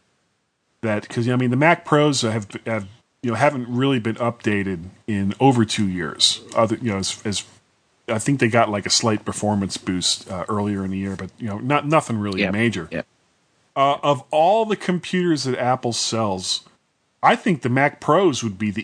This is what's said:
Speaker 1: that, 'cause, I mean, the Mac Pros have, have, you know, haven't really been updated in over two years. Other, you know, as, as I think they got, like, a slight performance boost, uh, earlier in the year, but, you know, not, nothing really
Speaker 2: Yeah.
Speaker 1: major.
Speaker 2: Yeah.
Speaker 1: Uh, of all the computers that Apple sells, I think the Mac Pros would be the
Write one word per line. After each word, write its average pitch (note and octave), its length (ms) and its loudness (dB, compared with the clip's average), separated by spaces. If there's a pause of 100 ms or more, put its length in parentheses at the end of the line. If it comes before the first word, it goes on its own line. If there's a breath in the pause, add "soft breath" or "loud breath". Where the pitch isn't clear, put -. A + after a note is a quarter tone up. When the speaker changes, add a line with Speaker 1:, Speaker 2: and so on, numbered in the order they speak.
(800)
Speaker 1:
that, G#2 260 -4
'cause, A#2+ 220 -2
I B2 80 2
mean, B2+ 120 2
the B2 60 0
Mac D#3+ 300 2
Pros D3 380 4
have, A2 260 -2 (160)
have, A2 220 -4 (340)
you B2 100 -2
know, A2+ 60 -2
haven't B2 360 0
really C3 260 2
been A2 160 -2
updated G#2 640 -2 (280)
in G2 320 0
over B2+ 240 6
two G#2+ 240 0
years. F2 540 -2 (120)
Other, A2+ 280 2
you A#2+ 100 -2
know, G2 60 -2
as, - 260 -6
as G2+ 220 -4 (640)
I A2 100 0
think C#3 220 0
they A#2+ 80 4
got, A2+ 200 4
like, G2+ 160 -4
a - 40 -6
slight A2 340 0
performance G2+ 540 -2
boost, - 520 -4
uh, F2+ 200 -6
earlier G2+ 340 -2
in F#2+ 80 -4
the F#2+ 60 -4
year, G2 180 -6
but, F#2 220 -10
you A#2 100 -8
know, G#2 120 -6
not, C#3+ 280 0
nothing D3 300 2
really G#2 240 -2
Speaker 2:
Yeah. F#2+ 100 0
Speaker 1:
major. G2 400 0
Speaker 2:
Yeah. E2 120 -6 (760)
Speaker 1:
Uh, C#3 260 4
of C#3+ 260 2
all F#3 360 4
the G#3+ 100 -2
computers F3 680 -2
that B2 120 -2
Apple B2 360 0
sells, G2+ 720 -2 (600)
I G#3 120 6
think F3+ 240 -2
the B2 80 -2
Mac C3+ 320 2
Pros D#3 420 2
would G2 160 -4
be G#2+ 100 0
the G#2 140 -4